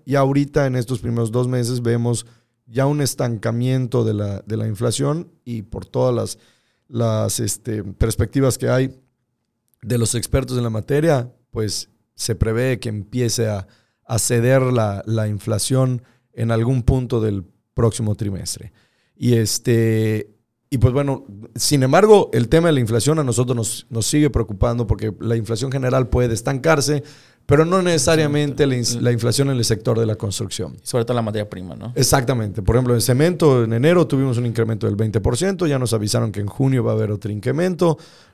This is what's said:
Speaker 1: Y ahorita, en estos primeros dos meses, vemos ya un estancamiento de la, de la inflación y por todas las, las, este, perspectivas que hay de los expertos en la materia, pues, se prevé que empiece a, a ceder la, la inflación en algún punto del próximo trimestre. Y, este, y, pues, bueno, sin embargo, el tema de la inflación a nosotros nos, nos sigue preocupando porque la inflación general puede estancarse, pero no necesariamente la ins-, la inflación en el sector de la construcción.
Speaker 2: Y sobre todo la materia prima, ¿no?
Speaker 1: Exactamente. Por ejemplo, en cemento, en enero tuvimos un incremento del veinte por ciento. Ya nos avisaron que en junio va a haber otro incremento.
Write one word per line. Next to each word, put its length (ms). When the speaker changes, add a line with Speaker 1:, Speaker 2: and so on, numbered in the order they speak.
Speaker 1:
Y 120
ahorita, 500
en 100
estos 220
primeros 340
dos 160
meses, 320
vemos 460
ya 200
un 140
estancamiento 1040
de 100
la, 280
de 160
la 80
inflación 640
y 180
por 240
todas 280
las, 240
las, 520
este, 440
perspectivas 720
que 100
hay 300
de 160
los 180
expertos 440
en 40
la 80
materia, 640
pues, 380
se 200
prevé 460
que 100
empiece 580
a, 180
a 140
ceder 420
la, 460
la 200
inflación 760
en 160
algún 320
punto 380
del 240
próximo 400
trimestre. 580
Y, 180
este, 960
y, 80
pues, 160
bueno, 320
sin 280
embargo, 500
el 160
tema 200
de 40
la 80
inflación 380
a 60
nosotros 300
nos, 360
nos 160
sigue 240
preocupando 560
porque 340
la 160
inflación 340
general 380
puede 240
estancarse, 680
pero 220
no 160
necesariamente 840
la 100
ins-, 240
la 120
inflación 380
en 80
el 80
sector 320
de 80
la 100
construcción. 680
Speaker 2:
Y 40
sobre 180
todo 120
la 60
materia 280
prima, 240
¿no? 220
Speaker 1:
Exactamente. 640
Por 140
ejemplo, 180
en 80
cemento, 640
en 100
enero 320
tuvimos 320
un 80
incremento 400
del 100
veinte 240
por 160
ciento. 300
Ya 120
nos 140
avisaron 400
que 80
en 60
junio 360
va 100
a 20
haber 160
otro 200
incremento. 680